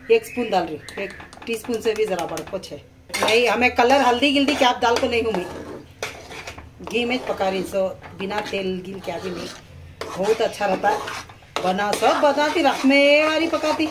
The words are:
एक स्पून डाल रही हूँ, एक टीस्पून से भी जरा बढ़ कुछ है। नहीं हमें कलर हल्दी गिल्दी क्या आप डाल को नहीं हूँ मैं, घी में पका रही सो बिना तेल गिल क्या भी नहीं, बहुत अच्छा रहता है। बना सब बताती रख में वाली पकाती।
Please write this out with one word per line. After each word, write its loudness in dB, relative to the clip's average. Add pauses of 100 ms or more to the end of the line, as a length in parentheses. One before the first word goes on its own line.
(100)
एक 4
स्पून -6
डाल 2
रही -8
हूँ, -14 (120)
एक -8 (320)
टीस्पून -4
से 0
भी 0
जरा -2
बढ़ -8
कुछ -10
है। -14 (360)
नहीं 4
हमें 2
कलर 6
हल्दी 4
गिल्दी 2
क्या 4
आप -2
डाल 2
को 0
नहीं 0
हूँ -2
मैं, -2 (1400)
घी -2
में -2 (100)
पका 0
रही -2
सो 0 (320)
बिना -4
तेल -4
गिल -12
क्या -8
भी -8
नहीं, -10 (600)
बहुत 0
अच्छा -2
रहता 0
है। -6 (320)
बना 0
सब 2
बताती 2
रख 2
में 6
वाली 2
पकाती। 0